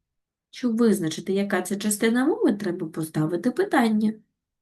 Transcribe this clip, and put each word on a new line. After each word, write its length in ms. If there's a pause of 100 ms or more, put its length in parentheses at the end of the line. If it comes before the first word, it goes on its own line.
(500)
Щоб 280
визначити, 560
яка 280
це 140
частина 500
мови, 280
треба 340
поставити 640
питання. 640 (480)